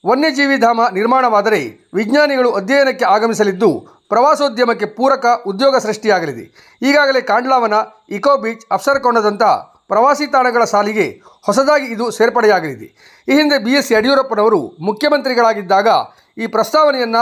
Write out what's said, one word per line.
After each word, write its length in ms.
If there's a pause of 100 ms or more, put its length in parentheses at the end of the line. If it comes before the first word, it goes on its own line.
ವನ್ಯಜೀವಿ 500
ಧಾಮ 220 (140)
ನಿರ್ಮಾಣವಾದರೆ 1000
ವಿಜ್ಞಾನಿಗಳು 580
ಅಧ್ಯಯನಕ್ಕೆ 540
ಆಗಮಿಸಲಿದ್ದು, 880 (160)
ಪ್ರವಾಸೋದ್ಯಮಕ್ಕೆ 760
ಪೂರಕ 640
ಉದ್ಯೋಗ 300
ಸೃಷ್ಟಿಯಾಗಲಿದೆ. 1040
ಈಗಾಗಲೇ 400
ಕಾಂಡ್ಲಾವನ, 520 (360)
ಇಕೋ 280
ಬೀಚ್, 340
ಅಫ್ಸರಕೊಂಡದಂಥ 720 (440)
ಪ್ರವಾಸಿ 400
ತಾಣಗಳ 360
ಸಾಲಿಗೆ 580 (240)
ಹೊಸದಾಗಿ 400
ಇದು 260
ಸೇರ್ಪಡೆಯಾಗಲಿದೆ. 720 (420)
ಈ 40
ಹಿಂದೆ 260
ಬಿ 140
ಎಸ್ 200
ಯಡಿಯೂರಪ್ಪನವರು 880
ಮುಖ್ಯಮಂತ್ರಿಗಳಾಗಿದ್ದಾಗ 1080 (500)
ಈ 100
ಪ್ರಸ್ತಾವನೆಯನ್ನ 760